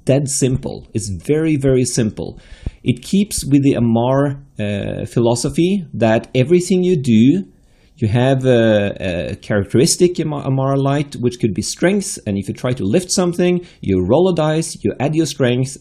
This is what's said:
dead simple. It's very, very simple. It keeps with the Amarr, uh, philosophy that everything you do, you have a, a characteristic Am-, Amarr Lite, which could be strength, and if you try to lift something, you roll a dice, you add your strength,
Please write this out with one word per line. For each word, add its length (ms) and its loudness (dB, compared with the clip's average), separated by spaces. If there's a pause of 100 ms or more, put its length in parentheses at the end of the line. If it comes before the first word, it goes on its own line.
dead 240 2
simple. 640 -4
It's 160 -6
very, 460 -2
very 280 2
simple. 560 -4 (420)
It 200 -2
keeps 420 -2
with 180 2
the 120 2
Amarr, 680 0 (160)
uh, 460 -4
philosophy 880 0
that 420 2
everything 480 2
you 140 2
do, 540 4 (460)
you 120 -2
have 360 2
a, 840 2
a 60 -8
characteristic 840 0
Am-, 140 -4
Amarr 440 -2
Lite, 380 -2
which 240 -4
could 160 -2
be 80 -4
strength, 640 -2
and 100 -2
if 120 -6
you 40 -6
try 200 -4
to 100 -4
lift 300 0
something, 520 0 (180)
you 220 0
roll 240 4
a 60 0
dice, 480 -2
you 160 0
add 160 -2
your 120 2
strength, 540 -2